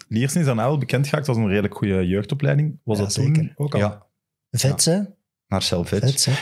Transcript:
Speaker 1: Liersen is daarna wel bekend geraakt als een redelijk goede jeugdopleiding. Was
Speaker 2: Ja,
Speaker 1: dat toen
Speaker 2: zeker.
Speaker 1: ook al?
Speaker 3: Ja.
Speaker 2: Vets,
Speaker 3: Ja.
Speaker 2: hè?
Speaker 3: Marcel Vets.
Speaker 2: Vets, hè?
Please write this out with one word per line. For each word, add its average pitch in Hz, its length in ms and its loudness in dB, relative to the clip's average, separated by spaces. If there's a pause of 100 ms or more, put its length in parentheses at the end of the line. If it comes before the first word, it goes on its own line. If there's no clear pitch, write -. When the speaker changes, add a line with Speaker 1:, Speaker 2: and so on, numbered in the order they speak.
Speaker 1:
Liersen 135 320 0
is 151 60 2
daarna 117 200 0
wel 151 120 0
bekend 135 300 -2
geraakt 143 200 -2
als 120 80 0
een 110 120 2
redelijk 101 260 0
goede 95 320 0
jeugdopleiding. 139 760 0
Was 107 140 -2
Speaker 2:
Ja, 104 60 0
Speaker 1:
dat 101 100 -2
toen 143 200 2
Speaker 2:
zeker. 160 220 0
Speaker 1:
ook 143 180 -4
al? 104 60 0
Speaker 3:
Ja. 101 260 -4 (440)
Speaker 2:
Vets, 131 340 0
Speaker 3:
Ja. 165 80 4
Speaker 2:
hè? 196 80 2 (460)
Speaker 3:
Marcel 92 380 -2
Vets. 101 260 0
Speaker 2:
Vets, - 140 0
hè? 127 180 2